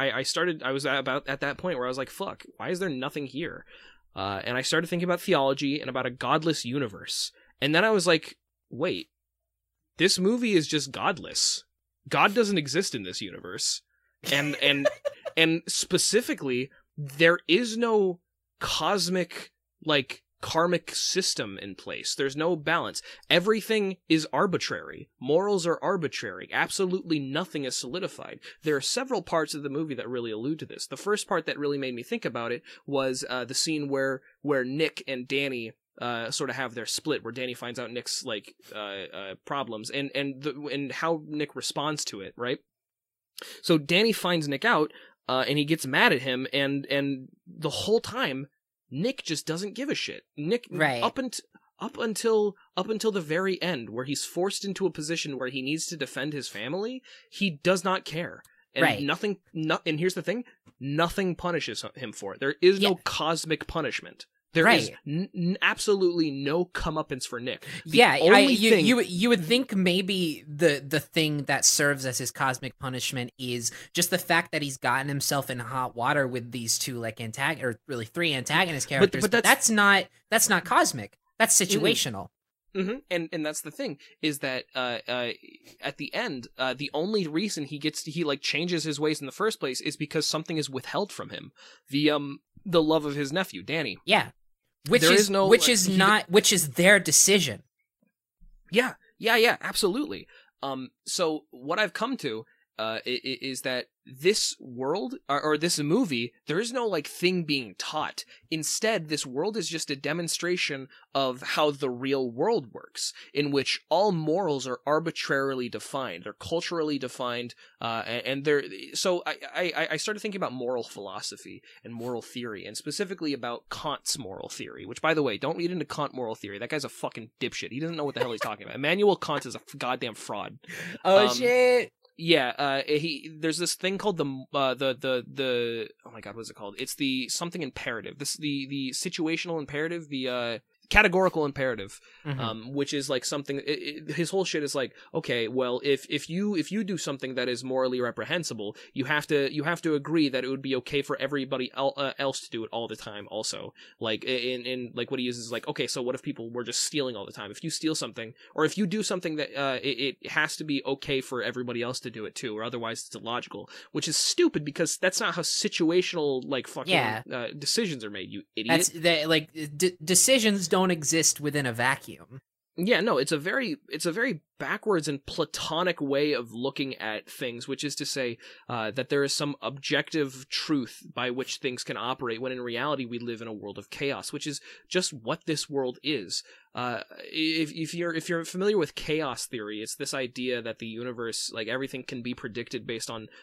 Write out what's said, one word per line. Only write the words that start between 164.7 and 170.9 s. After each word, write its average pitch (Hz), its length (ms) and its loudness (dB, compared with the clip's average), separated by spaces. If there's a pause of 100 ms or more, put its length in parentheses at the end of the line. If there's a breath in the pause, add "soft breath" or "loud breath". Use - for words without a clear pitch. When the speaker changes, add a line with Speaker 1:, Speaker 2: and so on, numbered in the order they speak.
Speaker 1:
that's 185 220 0
not 185 160 0
how 170 80 -2
situational, 165 1000 2
like, 131 220 -4
fucking, 147 240 -6
Speaker 2:
Yeah. 113 300 2 (100)
Speaker 1:
uh, 120 160 -4 (100)
decisions 147 460 0
are 107 60 -6
made, 95 220 -10
you 101 120 -10 (120)
idiot. 113 200 2
Speaker 2:
That's 175 140 4
the, 165 380 2
like, 160 240 2 (260)
d-, 180 260 2
decisions 202 640 4
don't 185 240 4